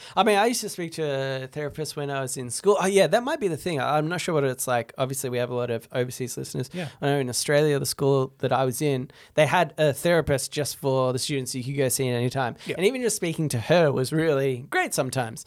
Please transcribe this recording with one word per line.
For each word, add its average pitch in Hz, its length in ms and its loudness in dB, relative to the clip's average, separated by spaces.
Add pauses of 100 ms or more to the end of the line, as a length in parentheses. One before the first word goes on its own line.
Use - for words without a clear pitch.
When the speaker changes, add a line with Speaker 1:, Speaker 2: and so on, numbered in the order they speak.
(160)
Speaker 1:
I 190 80 6
mean, 208 140 4
I 202 80 4
used 240 160 0
to 208 80 -6
speak 170 240 -8
to 160 100 -4
a 135 440 -4
therapist 147 480 -8
when 143 160 -6
I 139 100 -4
was 131 160 -6
in 123 120 -8
school. 190 300 2
Oh, 175 60 0
yeah, 190 220 6
that 214 160 2
might 302 160 -2
be 220 80 0
the 160 100 -2
thing. 160 220 -4
I, 127 180 2
I'm 156 100 2
not 170 140 -2
sure 175 140 -2
what 143 80 2
it's 131 240 -2
like. 120 300 0
Obviously, 135 320 -4
we 123 100 -2
have 120 100 -2
a 127 60 -4
lot 120 160 -2
of 113 200 -4
overseas 123 460 -4
listeners. 135 360 -6
Speaker 2:
Yeah. 170 160 -6 (120)
Speaker 1:
I 151 60 -2
know 143 120 2
in 127 100 -2
Australia, 147 500 2
the 139 60 -4
school 135 540 0
that 131 120 0
I 131 140 2
was 131 160 -2
in, 131 280 -2 (240)
they 156 140 4
had 160 300 2
a 151 160 4
therapist 151 580 0
just 147 260 -4
for 131 360 0
the 131 60 -2
students 131 360 -4
you 127 80 -6
could 139 140 -6
go 131 120 2
see 131 200 0
at 123 40 0
any 120 160 2
time. 123 260 -2 (100)
Speaker 2:
Yeah. 208 120 -4
Speaker 1:
And 170 80 2
even 254 160 2
just 214 140 0
speaking 165 340 -2
to 123 100 -2
her 156 320 4
was 131 220 0
really 139 560 2
great 359 240 0
sometimes. 127 540 -4